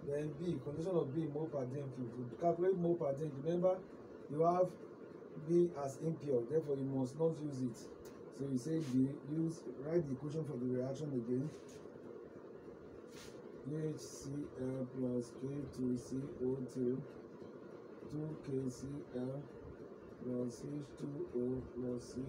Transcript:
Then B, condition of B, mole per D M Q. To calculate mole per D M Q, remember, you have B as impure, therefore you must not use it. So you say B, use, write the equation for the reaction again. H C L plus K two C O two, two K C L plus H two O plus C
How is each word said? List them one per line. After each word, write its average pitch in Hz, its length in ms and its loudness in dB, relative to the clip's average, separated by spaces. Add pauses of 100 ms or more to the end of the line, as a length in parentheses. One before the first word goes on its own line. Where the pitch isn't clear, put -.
Then 147 320 0
B, 165 300 0
condition 160 260 0
of 139 220 4
B, 160 180 2
mole 156 140 0
per 143 160 0
D 127 160 -2
M 135 160 -4
Q. 120 160 -4 (180)
To - 140 -8
calculate 175 340 6
mole 170 180 4
per 143 180 2
D 143 100 0
M 151 80 -2
Q, 135 100 -6
remember, 175 380 6 (500)
you 147 140 2
have 175 240 8 (800)
B 175 240 8 (100)
as 139 240 -2
impure, 143 460 4
therefore 147 240 4
you 135 80 0
must 135 340 2
not 160 240 6
use 139 200 -2
it. 120 160 0 (600)
So 139 140 0
you 127 60 4
say 160 220 2 (120)
B, 131 160 8 (240)
use, 160 300 2 (240)
write 160 200 4
the 135 80 -2
equation 147 300 -2
for 131 140 -2
the 123 80 0
reaction 131 480 2
again. 127 360 2 (2250)
H 156 280 0
C - 300 -8 (300)
L 131 280 0 (100)
plus 123 420 2
K 131 80 -2 (300)
two 127 180 4
C 123 220 -4 (260)
O 131 140 4 (160)
two, 131 280 4 (1080)
two 151 340 -2
K 131 260 0
C 131 180 -6 (280)
L 131 260 -2 (840)
plus 123 400 0
H 143 240 -4 (100)
two 151 280 -4 (100)
O 127 240 2 (180)
plus 123 240 -2
C - 260 -6